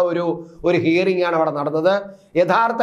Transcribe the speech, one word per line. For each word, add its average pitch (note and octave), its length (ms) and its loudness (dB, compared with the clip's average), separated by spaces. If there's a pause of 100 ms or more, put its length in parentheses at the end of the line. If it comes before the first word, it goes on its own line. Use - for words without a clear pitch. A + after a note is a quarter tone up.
(100)
ഒരു, E3+ 160 -2 (420)
ഒരു F3 160 2
ഹിയറിംഗ് F3+ 460 0
ആണ് E3 100 0
അവിടെ D#3 180 0
നടന്നത്. D#3 360 0 (480)
യഥാർത്ഥ A3+ 400 2